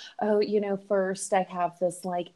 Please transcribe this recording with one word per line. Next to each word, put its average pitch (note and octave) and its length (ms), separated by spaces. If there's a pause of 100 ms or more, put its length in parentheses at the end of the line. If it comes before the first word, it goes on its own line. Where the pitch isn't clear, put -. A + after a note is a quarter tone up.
(200)
"Oh, G#3+ 200
you G#3 200
know, G3+ 160
first G3 560
I F#3+ 100
have F3+ 360
this, F3 260
like, F3 300